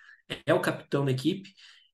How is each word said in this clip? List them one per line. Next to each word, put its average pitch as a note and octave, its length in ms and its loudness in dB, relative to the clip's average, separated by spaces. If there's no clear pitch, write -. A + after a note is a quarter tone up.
é D#3 80 4
o E3+ 60 4
capitão C#3+ 440 -2
da C#3 60 2
equipe, D#3 400 -2